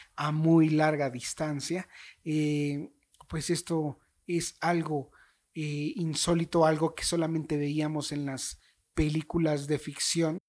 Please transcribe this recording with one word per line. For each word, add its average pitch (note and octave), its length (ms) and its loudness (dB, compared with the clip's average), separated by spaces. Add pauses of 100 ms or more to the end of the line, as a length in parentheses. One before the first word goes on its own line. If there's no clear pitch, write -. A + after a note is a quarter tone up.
(160)
a D3+ 160 -2
muy D#3+ 380 6
larga D3+ 400 2
distancia. D3+ 800 -6 (340)
Eh, D3+ 680 0 (380)
pues D#3+ 220 -4
esto D#3 500 -2 (260)
es E3+ 340 -4
algo, D#3 520 0 (420)
eh, D3 420 -4
insólito, E3+ 720 2
algo D#3+ 300 2
que - 100 -6
solamente D#3+ 520 -2
veíamos D3 540 -2
en D3 140 -4
las C3+ 340 -8 (340)
películas D3+ 760 0
de D3+ 120 0
ficción. E3 680 -2